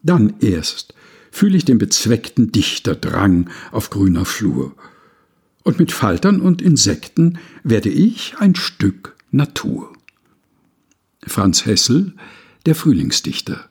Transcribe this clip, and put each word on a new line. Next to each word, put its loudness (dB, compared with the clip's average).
Dann 2
erst -4
fühl 2
ich 2
den 4
bezweckten 0
Dichterdrang 0
auf -6
grüner 0
Flur. -4
Und 0
mit 2
Faltern 0
und 2
Insekten 2
werde 0
ich 0
ein 4
Stück -4
Natur. -4
Franz 0
Hessel, 0
der 4
Frühlingsdichter. -2